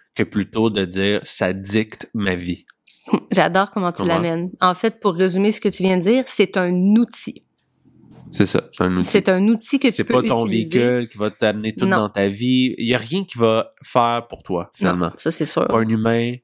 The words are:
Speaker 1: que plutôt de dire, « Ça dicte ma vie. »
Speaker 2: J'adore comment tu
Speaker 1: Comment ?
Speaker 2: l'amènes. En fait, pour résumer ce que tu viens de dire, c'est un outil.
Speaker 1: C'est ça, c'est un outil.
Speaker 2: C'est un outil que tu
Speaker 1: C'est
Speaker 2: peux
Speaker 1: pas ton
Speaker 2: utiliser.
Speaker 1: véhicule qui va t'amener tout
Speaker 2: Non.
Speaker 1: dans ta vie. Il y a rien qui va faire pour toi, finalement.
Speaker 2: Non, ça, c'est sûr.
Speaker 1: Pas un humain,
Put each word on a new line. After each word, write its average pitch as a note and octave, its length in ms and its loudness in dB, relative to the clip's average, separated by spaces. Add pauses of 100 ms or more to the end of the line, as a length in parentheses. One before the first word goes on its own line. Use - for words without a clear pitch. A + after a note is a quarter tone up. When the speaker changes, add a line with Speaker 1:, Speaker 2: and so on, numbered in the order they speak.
(160)
Speaker 1:
que A2+ 80 0
plutôt A2 460 0
de G2+ 160 0
dire, « G2 380 -2
Ça F#2+ 300 -2
dicte G2+ 600 -4
ma G2 220 -2
vie. » F2 300 -6 (680)
Speaker 2:
J'adore F#3 400 2
comment F3+ 200 -2
tu E3+ 120 -8
Speaker 1:
Comment ? E3+ 120 2
Speaker 2:
l'amènes. E3+ 440 -2
En F3+ 160 2
fait, A3 240 -2
pour G3 140 0
résumer F#3+ 380 0
ce G#3+ 100 -4
que G#3 80 0
tu F3+ 140 -6
viens F#3 140 2
de F3 60 -2
dire, B3 240 2
c'est G3 300 0
un F3+ 160 0
outil. G3+ 720 0 (840)
Speaker 1:
C'est - 160 2
ça, - 280 0
c'est - 100 -2
un F#2 140 2
outil. - 120 0
Speaker 2:
C'est G3+ 200 2
un F#3+ 180 2
outil A#3 320 0
que C4+ 80 2
tu A3+ 60 0
Speaker 1:
C'est A2 100 -2
Speaker 2:
peux A#2+ 120 0
Speaker 1:
pas B2 120 4
ton A#2 200 2
Speaker 2:
utiliser. F#2+ 320 0
Speaker 1:
véhicule B2 300 0
qui - 80 -20
va G#2 140 -2
t'amener G#2+ 420 -2
tout - 120 -4
Speaker 2:
Non. F#3+ 120 2
Speaker 1:
dans G#2 120 0
ta G2 180 0
vie. B2 500 0
Il - 80 -4
y A#2 80 2
a B2 40 0
rien B2 260 -4
qui - 140 -14
va A2 360 2 (100)
faire A#2+ 440 0
pour - 160 -16
toi, F2 300 -6
finalement. F3+ 340 0
Speaker 2:
Non, D#3+ 100 -6
ça, - 140 -4
c'est D#3 140 -2
sûr. - 220 0
Speaker 1:
Pas A2+ 120 2
un A2+ 80 0
humain, A2+ 560 0